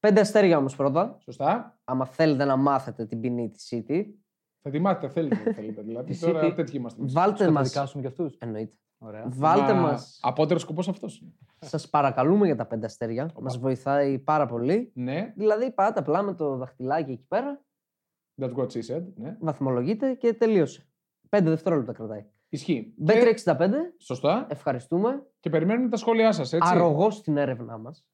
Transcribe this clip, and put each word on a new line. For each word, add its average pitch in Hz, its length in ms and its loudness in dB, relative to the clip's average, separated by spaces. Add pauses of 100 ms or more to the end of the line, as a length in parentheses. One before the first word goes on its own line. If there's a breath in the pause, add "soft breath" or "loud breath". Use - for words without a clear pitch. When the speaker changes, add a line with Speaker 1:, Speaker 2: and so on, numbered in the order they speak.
Speaker 1:
Πέντε 208 200 6
αστέρια 196 380 4
όμως 135 180 -2
πρώτα. 147 440 0
Speaker 2:
Σωστά. 170 640 -4
Speaker 1:
Άμα 131 220 -4
θέλετε 143 380 2
να 135 120 2
μάθετε 131 500 0
την 113 140 -8
ποινή 120 300 -4
της - 220 -20
City. 131 320 -4 (580)
Speaker 2:
Θα 143 80 -10
τη 143 100 -4
μάθετε, 180 280 0
θέλετε, 170 360 -2
δεν 220 100 0
θέλετε, 107 280 -10
δηλαδή. 117 300 -8
Speaker 3:
Τη - 60 -6
Speaker 2:
Τώρα 165 280 2
Speaker 3:
City. 175 100 2
Speaker 2:
τέτοιοι 143 200 -4
είμαστε 120 240 -8
εμείς. 131 120 -4
Speaker 1:
Βάλτε 190 260 2
Speaker 3:
Θα 208 60 4
τα 170 60 6
Speaker 1:
μας. 139 220 2
Speaker 3:
δικάσουμε 139 300 -6
κι 131 60 -6
αυτούς. 139 300 -6
Speaker 1:
Εννοείται. 110 360 -8 (240)
Speaker 3:
Ωραία. 107 300 -16
Speaker 1:
Βάλτε 156 440 2
Speaker 2:
Μα 190 80 4
Speaker 1:
μας. - 420 -2
Speaker 2:
απότερος 156 400 0
σκοπός 170 260 -6
αυτός 190 320 -10
είναι. - 100 -20 (280)
Speaker 1:
Σας - 320 -8
παρακαλούμε 147 560 4
για 151 100 2
τα 110 100 -4
πέντε 113 200 -6
αστέρια. 117 380 -6
Speaker 2:
Οπα. 165 180 -12
Speaker 1:
Μας 127 160 -6
βοηθάει 135 600 0
πάρα 151 280 0
πολύ. 131 480 -2
Speaker 2:
Ναι. 143 420 -6
Speaker 1:
Δηλαδή, 214 360 0
πάτε 208 280 0
απλά 160 220 0
με 202 120 -4
το 147 220 -4
δαχτυλάκι 131 560 -4
εκεί 123 160 -14
πέρα. 277 320 -4 (800)
Speaker 2:
That's 123 120 -6
what 127 120 -2
she 123 140 -8 (160)
said, 170 60 -6 (140)
ναι. 135 240 -12
Speaker 1:
Βαθμολογείτε 156 760 -2
και 233 200 0
τελείωσε. 220 540 0 (400)
Πέντε 185 220 4
δευτερόλεπτα 156 420 0
κρατάει. 107 320 -12 (240)
Speaker 2:
Ισχύει. 135 480 -4
Και 156 160 2
Speaker 1:
Bet 220 40 8
τρία 240 120 6
εξήντα 214 280 2
πέντε. 190 200 2 (220)
Speaker 2:
Σωστά. 143 520 -2
Speaker 1:
Ευχαριστούμε. 175 760 -2 (140)
Speaker 2:
Και 170 100 -6
περιμένουμε 208 380 2
τα 226 80 -2
σχόλιά 226 360 4
σας, 160 200 -2
έτσι. 170 220 2
Speaker 1:
Αρρωγό 170 360 4
στην 180 260 -4
έρευνά 120 420 -4
μας. 117 360 -16